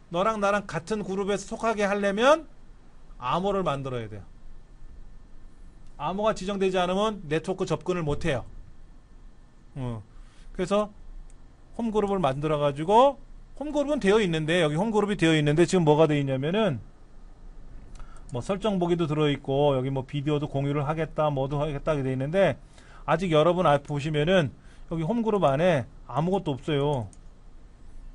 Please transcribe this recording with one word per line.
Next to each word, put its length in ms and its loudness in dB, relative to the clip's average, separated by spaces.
너랑 300 0
나랑 260 0
같은 360 -4
그룹에 340 -2
속하게 480 -2
하려면 640 2
암호를 440 0
만들어야 460 -4
돼요. 140 -12
암호가 380 0
지정되지 440 0
않으면 500 0
네트워크 380 -2
접근을 360 -2
못 220 -2
해요. 200 0
어. 280 -8
그래서 380 0
홈그룹을 400 0
만들어가지고 1000 4
홈그룹은 420 0
되어 220 6
있는데 400 2
여기 120 2
홈그룹이 420 0
되어 200 4
있는데 300 4
지금 180 4
뭐가 220 8
되어 120 2
있냐면은 640 0
뭐 80 -4
설정 380 -2
보기도 280 2
들어있고 720 2
여기 140 0
뭐 140 -4
비디오도 440 -2
공유를 400 -2
하겠다 420 0
뭐도 300 -2
하겠다 320 -2
이렇게 120 0
돼 80 0
있는데 460 2
아직 280 0
여러분 340 6
앞 160 6
보시면은 720 2
여기 100 -2
홈그룹 420 2
안에 420 4
아무것도 440 -2
없어요. 580 0